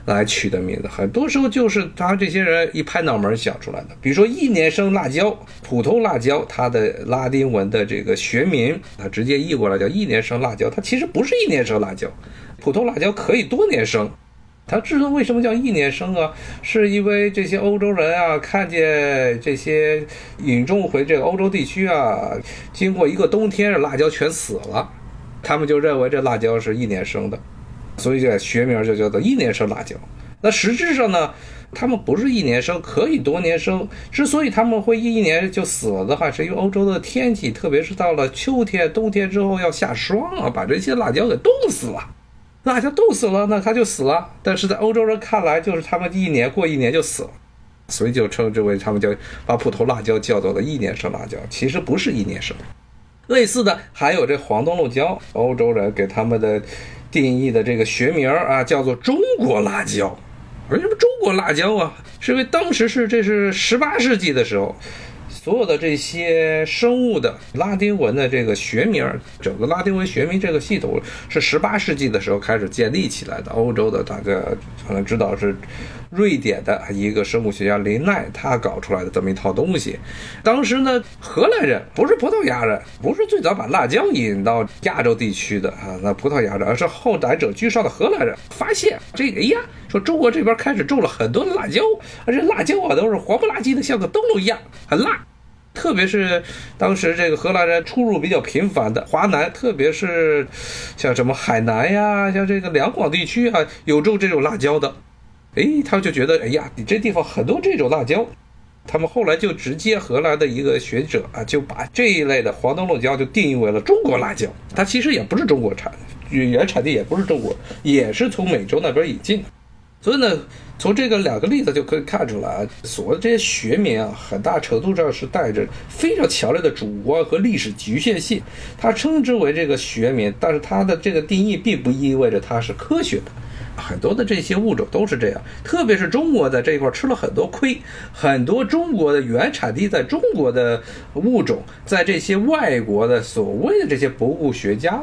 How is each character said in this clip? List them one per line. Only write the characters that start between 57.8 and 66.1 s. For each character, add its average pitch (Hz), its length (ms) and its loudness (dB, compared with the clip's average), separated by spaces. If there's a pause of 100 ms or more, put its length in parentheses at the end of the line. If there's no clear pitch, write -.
学 123 260 0
名 143 200 2
儿 160 180 0
啊， 135 160 2
叫 139 180 2
做 127 140 0
中 262 220 0 (200)
国 110 220 2
辣 - 240 -2
椒。 101 340 -2 (520)
为 175 100 2
什 370 60 -2
么 440 80 2
中 440 120 2 (140)
国 392 140 2
辣 190 180 0
椒 185 240 2
啊？ 160 180 0 (240)
是 - 140 -2
因 254 60 2
为 262 60 2
当 330 280 0
时 226 160 4
是， 233 180 2
这 226 160 2
是 202 300 2
十 214 240 0
八 285 220 0
世 247 180 4
纪 175 160 0
的 127 100 2
时 104 160 0
候， 98 160 -2 (680)
所 202 140 2
有 220 80 2
的 156 100 2
这 156 180 0
些 160 680 0